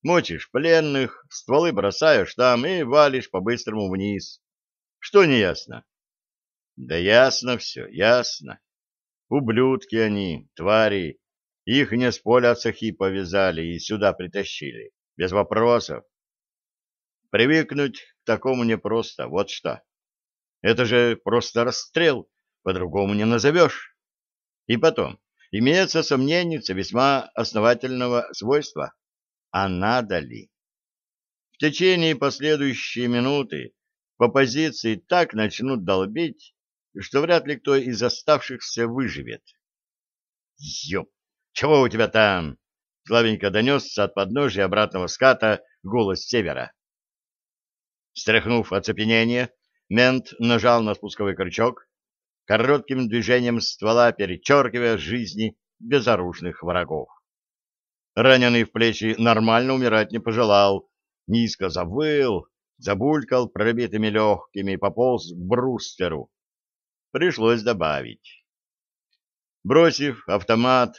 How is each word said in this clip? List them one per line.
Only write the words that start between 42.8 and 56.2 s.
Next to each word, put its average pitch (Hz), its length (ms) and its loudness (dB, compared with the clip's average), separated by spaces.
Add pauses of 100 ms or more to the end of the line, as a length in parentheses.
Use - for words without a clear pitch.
слабенько 110 440 2
донёсся 110 540 0
от 98 100 -4
подножия 101 500 -2
обратного 95 420 0
ската 110 560 2 (200)
голос 98 440 -2
Севера. 76 460 -4 (1500)
Стряхнув 110 540 0
оцепенение, 113 800 -2 (380)
мент 123 500 2
нажал 117 440 2
на 107 120 -2
спусковой 98 420 -6
крючок, 98 500 -4 (600)
коротким 127 640 0
движением 117 520 0
ствола 117 520 2
перечёркивая 117 840 0
жизни 110 580 -6 (220)
безоружных 98 840 -2